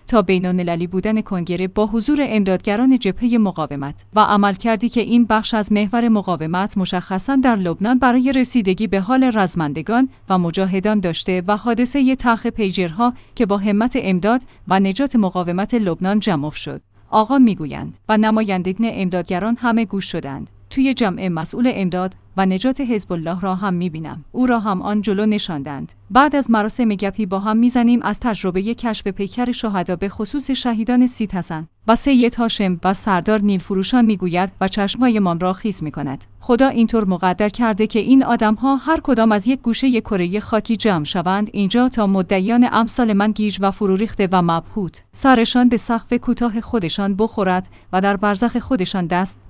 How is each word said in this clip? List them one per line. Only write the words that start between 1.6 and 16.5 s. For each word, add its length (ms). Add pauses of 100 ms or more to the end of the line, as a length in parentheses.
با 180
حضور 360
امدادگران 760
جبهه 400
مقاومت 680 (100)
و 60
عملکردی 680
که 120
این 240
بخش 300
از 180
محور 360
مقاومت 680
مشخصاً 580
در 200
لبنان 420
برای 340
رسیدگی 540
به 140
حال 340
رزمندگان 760 (200)
و 100
مجاهدان 640
داشته 460
و 100
حادثه 580
تلخ 320
پیجرها 680 (220)
که 120
با 120
همت 440
امداد 400 (260)
و 120
نجات 360
مقاومت 580
لبنان 460
جمع 160 (140)